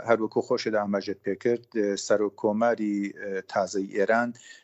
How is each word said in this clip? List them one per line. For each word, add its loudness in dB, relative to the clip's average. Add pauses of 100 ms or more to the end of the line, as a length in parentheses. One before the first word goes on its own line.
هەر 4
وەکو 0
خۆشت -2
ئاماژەت -2
پێکرد، -2 (300)
سەر 2
و 0
کۆماری، 0 (100)
ئە، -8
تازەی -2
ئێران 2 (340)